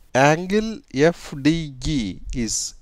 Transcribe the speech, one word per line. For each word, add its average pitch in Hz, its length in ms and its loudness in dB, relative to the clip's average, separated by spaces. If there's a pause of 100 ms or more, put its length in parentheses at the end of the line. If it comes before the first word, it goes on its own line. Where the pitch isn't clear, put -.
(140)
angle 185 680 2 (120)
F 156 480 2
D 151 320 0 (100)
E 120 360 -2 (160)
is 113 460 -4